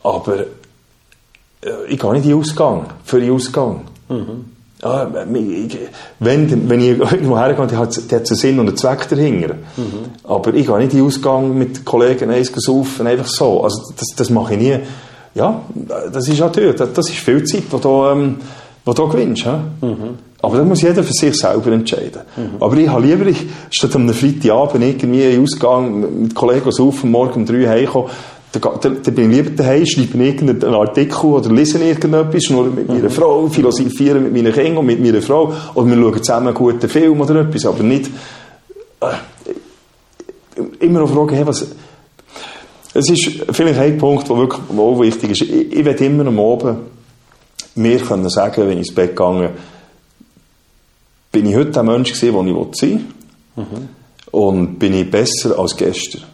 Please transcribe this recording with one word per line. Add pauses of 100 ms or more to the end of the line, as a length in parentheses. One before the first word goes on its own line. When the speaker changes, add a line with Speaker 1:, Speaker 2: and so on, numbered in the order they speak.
Speaker 1:
Aber,
äh,
ich
gehe
nicht
in
den
Ausgang, (180)
für
den
Ausgang. (300)
Speaker 2:
Mhm. (380)
Speaker 1:
Ja,
äh,
ich, (400)
wenn,
wenn
ich
irgendwo
hergehe,
die
hat,
die
hat
einen
Sinn
und
einen
Zweck
dahinter. (220)
Speaker 2:
Mhm. (140)
Speaker 1:
Aber
ich
gehe
nicht
in
den
Ausgang
mit
Kollegen
eins
saufen,
einfach
so.
Also (160)
das,
das
mache
ich
nie. (560)
Ja, (500)
das
ist
natürlich,
das,
das
ist
viel
Zeit,
die
du,
ähm, (500)
die
du
gewinnst,
ja? (160)
Speaker 2:
Mhm. (260)
Speaker 1:
Aber
das
muss
jeder
für
sich
selber
entscheiden. (140)
Speaker 3:
Mhm.
Speaker 1:
Aber
ich
habe
lieber,
ich, (320)
statt
am
Freitagabend
irgendwie
in
den
Ausgang
mit
Kollegen
saufen,
morgen
um
drei
heimkommen, (420)
da
ga-,
da,
da
bin
ich
lieber
daheim,
schreibe
irgendeinen
Artikel
oder
lese
irgendetwas,
nur
mit
meiner
Speaker 3:
Mhm.
Speaker 1:
Frau,
philosophiere
mit
meinen
Kindern
und
mit
meiner
Frau, (220)
oder
wir
schauen
zusammen
einen
guten
Film
oder
etwas,
aber
nicht, (880)
äh,
immer
noch
fragen,
hey,
was, (1300)
es
ist (200)
vielleicht
ein
Punkt,
der
wirklich, (100)
der
auch
wichtig
ist.
Ich,
ich
will
immer
am
Abend (960)
mir
können
sagen,
wenn
ich
ins
Bett
gehe, (1800)
Bin
ich
heute
der
Mensch
gewesen, (140)
der
ich
sein (680)
will?
Speaker 2:
Mhm. (420)
Speaker 1:
Und
bin
ich
besser
als
gestern? (120)